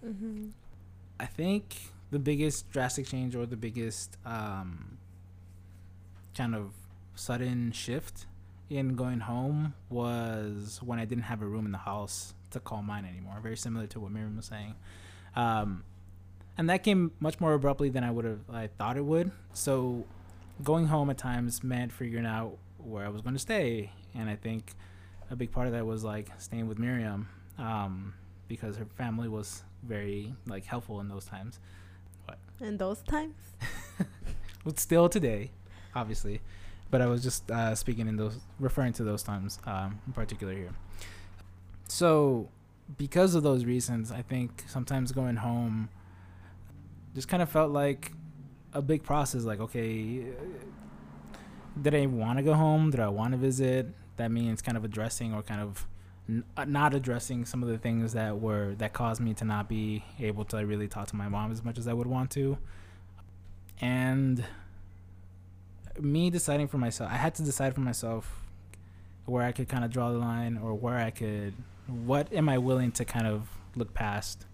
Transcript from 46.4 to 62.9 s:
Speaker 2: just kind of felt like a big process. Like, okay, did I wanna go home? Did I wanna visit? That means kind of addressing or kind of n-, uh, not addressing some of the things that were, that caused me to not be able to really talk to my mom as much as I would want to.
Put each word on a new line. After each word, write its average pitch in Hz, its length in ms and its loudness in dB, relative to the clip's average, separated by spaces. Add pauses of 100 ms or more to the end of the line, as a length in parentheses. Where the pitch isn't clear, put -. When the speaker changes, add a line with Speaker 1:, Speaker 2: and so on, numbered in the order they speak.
Speaker 2:
just 135 140 -4
kind 180 140 6
of 165 60 2
felt 156 220 6
like 143 420 2 (600)
a 143 80 0
big 143 200 4
process. 135 420 2
Like, 107 160 0
okay, 113 680 -2 (1500)
did 147 140 6
I 143 100 8
wanna 123 380 4
go 151 100 8
home? 156 380 8
Did 131 100 4
I 107 80 6
wanna 113 300 2
visit? 131 480 4 (300)
That 117 140 0
means 117 300 2
kind 117 160 0
of 107 80 0
addressing 110 480 -2
or 107 100 -2
kind 104 200 -4
of 101 240 -4 (420)
n-, 113 160 0 (100)
uh, 143 120 -2
not 143 260 6
addressing 123 540 0
some 127 160 -2
of 120 80 2
the 113 80 2
things 113 340 2
that 110 260 0
were, 104 360 2
that 104 180 -2
caused 117 300 0
me 113 120 2
to 110 120 -2
not 104 240 0
be 107 340 0 (140)
able 107 280 0
to 113 200 -2
really 104 200 0
talk 101 220 -6
to - 80 -4
my 101 140 -2
mom 107 200 0
as 113 140 -4
much 117 140 -2
as 117 100 -2
I 117 60 2
would 120 120 0
want 127 260 0
to. 139 260 2 (1200)